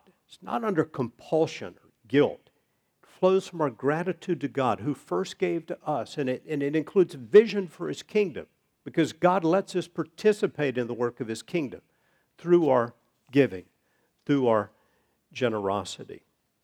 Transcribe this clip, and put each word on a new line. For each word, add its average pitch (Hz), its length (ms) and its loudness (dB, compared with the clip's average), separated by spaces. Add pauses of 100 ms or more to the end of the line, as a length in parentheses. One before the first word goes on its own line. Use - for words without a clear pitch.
(280)
It's - 140 -20
not 240 220 -6
under 185 200 0
compulsion 135 1000 -4
or - 80 -20 (180)
guilt. 127 420 2 (520)
It - 80 -20
flows 190 380 2
from 165 140 -8
our 143 100 0
gratitude 160 680 -4
to 139 60 -2
God, 117 340 -2
who 139 120 -4
first 180 460 -8
gave 170 280 -4
to 175 160 -10
us, 127 340 -6
and 135 120 -2
it, 127 180 -6
and 151 140 -6
it 143 140 -2
includes 170 400 0
vision 190 520 6
for 165 200 -12
his 147 160 -8
kingdom, 160 420 -2 (380)
because 139 300 0
God 180 300 2
lets 185 320 -2
us 175 120 -4
participate 151 880 -2
in 123 100 -2
the 120 60 -8
work 117 260 -4
of 120 100 -8
his 110 120 -8
kingdom 123 400 -6 (560)
through 170 320 4
our 120 240 2 (380)
giving, 110 340 2 (600)
through 139 220 2
our 107 220 2 (640)
generosity. 101 920 -4 (420)